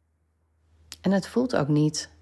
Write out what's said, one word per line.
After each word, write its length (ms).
En 100
het 180
voelt 280
ook 120
niet 420